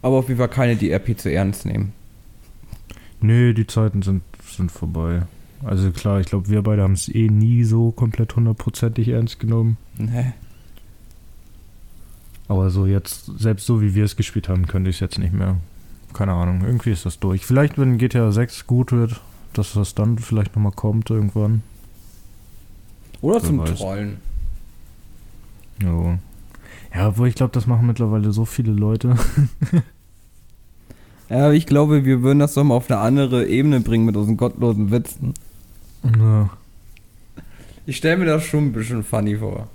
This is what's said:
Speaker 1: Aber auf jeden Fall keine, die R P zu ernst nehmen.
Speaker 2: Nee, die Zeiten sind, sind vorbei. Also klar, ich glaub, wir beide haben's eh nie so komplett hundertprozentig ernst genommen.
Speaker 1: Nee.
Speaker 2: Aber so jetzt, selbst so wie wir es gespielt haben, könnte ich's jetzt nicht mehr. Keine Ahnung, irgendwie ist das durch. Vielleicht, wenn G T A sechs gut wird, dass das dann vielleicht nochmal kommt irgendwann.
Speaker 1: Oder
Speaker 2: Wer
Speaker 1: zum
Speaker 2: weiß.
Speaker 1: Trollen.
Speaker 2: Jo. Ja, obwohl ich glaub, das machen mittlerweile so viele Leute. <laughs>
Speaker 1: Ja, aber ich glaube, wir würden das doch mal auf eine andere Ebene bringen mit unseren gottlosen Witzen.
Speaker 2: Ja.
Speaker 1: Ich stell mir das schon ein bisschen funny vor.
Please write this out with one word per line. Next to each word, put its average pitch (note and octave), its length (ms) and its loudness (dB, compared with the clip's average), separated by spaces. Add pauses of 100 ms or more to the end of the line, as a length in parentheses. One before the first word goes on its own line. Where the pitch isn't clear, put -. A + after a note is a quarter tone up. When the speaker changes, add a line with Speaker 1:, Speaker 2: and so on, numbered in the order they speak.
Speaker 1:
Aber C3 160 2
auf B2+ 100 0
jeden B2+ 100 0
Fall B2 120 2
keine, A#2+ 260 2
die F2+ 160 0
R F#2+ 80 2
P A2+ 160 -2
zu - 160 -4
ernst F#2+ 340 0
nehmen. G#2 280 -4 (1300)
Speaker 2:
Nee, A#2 320 6
die A2 120 2
Zeiten G#2 360 0
sind, F#2+ 200 0 (340)
sind F2+ 160 -2
vorbei. E2 520 -2 (400)
Also G2 280 0
klar, G2 280 0
ich F2+ 80 0
glaub, G2 200 -2
wir G#2 140 2
beide G#2 220 2
haben's F#2+ 260 0
eh A2+ 200 2
nie A2+ 340 4
so A2+ 280 2
komplett A2+ 440 -2
hundertprozentig A2+ 760 0
ernst A#2 300 -2
genommen. A2+ 380 0 (200)
Speaker 1:
Nee. A#2+ 360 -4 (2250)
Speaker 2:
Aber F#2+ 220 2
so F#2+ 160 2
jetzt, - 520 -2
selbst G#2+ 280 -2
so A#2 160 2
wie G2+ 140 2
wir G#2 100 2
es G2+ 100 -4
gespielt - 340 -4
haben, F2+ 180 2
könnte F#2 220 0
ich's F2+ 120 -4
jetzt - 160 -4
nicht F2+ 160 0
mehr. F#2+ 220 0 (580)
Keine G2 200 -2
Ahnung, F2 320 0
irgendwie A#2+ 260 0
ist F#2+ 140 -2
das F2+ 140 -6
durch. F#2+ 260 -2
Vielleicht, C#3+ 320 2
wenn C3 200 2
G B2 120 2
T B2 100 0
A A2 120 4
sechs A#2 360 -2
gut B2 240 2
wird, A#2 280 0 (340)
dass G#2 200 -4
das G#2 220 -2
dann A2 220 0
vielleicht A2 380 -2
nochmal G#2 160 2
kommt A2 380 -2
irgendwann. G#2+ 520 0 (1600)
Speaker 1:
Oder G#3 200 0
Speaker 2:
Wer - 20 -6
Speaker 1:
zum - 160 0
Speaker 2:
weiß. E2 180 -2
Speaker 1:
Trollen. G2+ 400 -6 (1700)
Speaker 2:
Jo. E2+ 340 0 (800)
Ja, G2 140 2
obwohl A#2 180 2
ich A#2+ 80 0
glaub, C3 160 0
das A2+ 160 -2
machen A#2+ 180 2
mittlerweile G#2+ 460 0
so A2 140 0
viele A2+ 260 -2
Leute. G#2+ 500 2
<laughs> - 60 4 (2000)
Speaker 1:
Ja, C3 140 2
aber D3 80 6
ich D#3+ 140 2
glaube, C#3+ 380 4
wir C3 180 2
würden C#3 160 4
das C#3+ 160 2
doch C#3+ 80 2
mal C#3+ 100 4
auf B2 160 0
eine A2+ 100 0
andere B2 460 2
Ebene C3+ 360 2
bringen A2+ 220 2
mit A2 140 2
unseren G#2 180 2
gottlosen A2+ 540 0
Witzen. - 460 -2 (680)
Speaker 2:
Ja. A2 460 4 (1400)
Speaker 1:
Ich C3+ 120 -8
stell E3 200 2
mir F#3 80 0
das D#3+ 200 2
schon D3+ 200 0
ein C3+ 80 0
bisschen A2+ 300 -4
funny G#2 340 -2
vor. G#2+ 380 -6